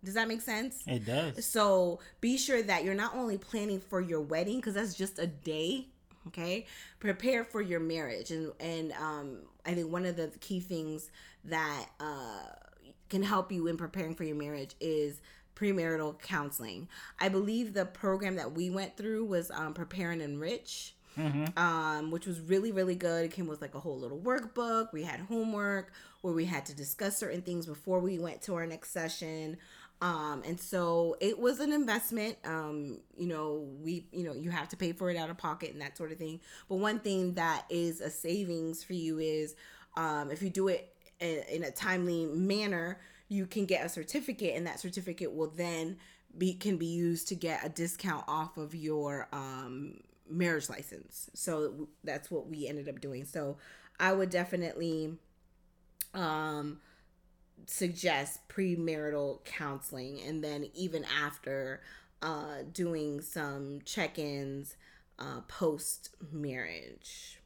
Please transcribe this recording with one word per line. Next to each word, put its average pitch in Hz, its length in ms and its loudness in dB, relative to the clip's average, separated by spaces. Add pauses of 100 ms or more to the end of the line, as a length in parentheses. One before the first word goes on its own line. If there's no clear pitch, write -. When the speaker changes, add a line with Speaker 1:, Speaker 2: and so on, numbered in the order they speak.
Speaker 1:
Does 190 120 -4
that 226 120 4
make 226 140 0
sense? 233 440 -2
Speaker 2:
It 123 200 0
does. 143 400 0
Speaker 1:
So 190 540 6 (200)
be 247 180 4
sure 254 240 4
that 196 220 4
you're 190 120 4
not 220 200 2
only 233 220 0
planning 208 420 0
for 185 220 0
your 170 180 2
wedding, 165 400 2
'cause 220 140 -2
that's 202 220 0
just 190 220 -2
a 170 100 2
day, 165 600 0 (400)
okay? 180 380 -2 (340)
Prepare 226 460 4
for 214 160 -2
your 175 180 2
marriage. 160 520 0
And, 160 280 -2
and, 160 340 -2
um, 147 440 -4 (280)
I 175 80 2
think 170 180 0
one 180 140 2
of 175 120 0
the 160 100 0 (140)
key 185 180 -2
things 160 500 -4 (360)
that, 151 440 0 (120)
uh, 123 460 -6 (600)
can 196 140 4
help 196 280 2
you 170 160 2
in 165 100 2
preparing 165 380 -4
for 165 80 -4
your 156 140 0
marriage 147 420 -6
is 151 420 2 (340)
premarital 165 640 2
counseling. 143 680 -4 (300)
I 196 100 6
believe 208 440 2
the 196 120 4
program 190 520 0
that 147 160 -4
we 180 160 0
went 190 280 -2
through 220 280 0
was, 175 260 2
um, 156 220 -4
Prepare 175 380 -2
and 165 100 -2
Enrich. - 760 -4 (220)
Speaker 2:
Mm-hmm. 151 440 2
Speaker 1:
um, 156 480 4
which 170 160 -2
was 175 140 -2
really, 190 320 4
really 185 240 4
good. 170 300 4
It 165 80 0
came 180 120 -2
with, 151 160 -4
like, 139 140 -8
a 135 60 -6
whole 143 180 -4
little 131 180 -4
workbook. 226 760 0
We 156 100 -2
had 156 160 -4
homework 202 720 0 (300)
where 175 120 0
we 165 120 4
had 170 220 0
to 147 60 -10
discuss 147 440 -2
certain 175 240 -2
things 175 240 -2
before 175 340 2
we 180 180 2
went 165 260 -4
to 190 120 -2
our 165 100 0
next 165 260 -8
session. 160 640 -4 (440)
Um, 156 440 0
and 170 140 -2
so 170 600 4
it 208 180 4
was 240 220 4
an 294 140 4
investment. 226 720 2
Um, 151 560 -2 (160)
you 175 100 0
know, 151 400 0 (140)
we, 170 300 -2
you 180 120 -2
know, 160 100 -2
you 156 180 -2
have 160 180 -2
to - 80 -10
pay 175 160 0
for 180 180 0
it 170 60 0
out 160 120 -2
of 175 80 -6
pocket 156 360 -4
and 151 80 -8
that 143 160 -8
sort 160 160 -4
of 160 40 -12
thing. 165 220 -6 (300)
But 190 60 0
one 214 240 4
thing 185 340 2
that 165 360 2
is 170 300 0
a 151 100 -2
savings 165 760 0
for - 100 -8
you 160 260 0
is, 156 360 2 (420)
um, 151 340 0
if 160 100 -4
you 196 80 2
do 190 200 4
it - 260 0 (240)
in, 165 320 -2
in 165 140 -2
a - 60 -4
timely 180 540 2
manner, 185 760 2 (280)
you 196 180 2
can 196 200 0
get 170 200 4
a 170 40 -2
certificate, 196 680 -2
and 165 100 -2
that - 140 -6
certificate 180 540 -4
will 156 180 0
then 170 460 -2 (400)
be, 185 160 4
can 185 240 0
be 165 80 0
used 170 420 2
to 190 80 -2
get 165 300 -2
a 156 40 0
discount 170 580 -2
off 156 300 0
of 156 160 -6
your, 151 600 0
um, 131 640 -6 (320)
marriage 165 380 2
license. - 640 -10
So 156 320 0
w-, 143 200 -4 (160)
that's 147 280 -6
what 160 160 -2
we 147 200 -4
ended 143 220 -4
up 131 120 -8
doing. 139 240 -6
So 143 320 -4 (420)
I 185 140 8
would 190 160 4
definitely, 170 840 0 (1000)
um, 156 640 0 (880)
suggest 170 840 2
premarital 151 960 2
counseling, 135 760 -6
and 151 220 -2
then 147 300 -2
even 165 320 0
after, 139 760 0 (400)
uh, 151 420 -4 (100)
doing 151 480 0
some 143 640 -4
check-ins, 143 920 -2 (440)
uh, 135 280 -8
post-marriage. 135 2000 -4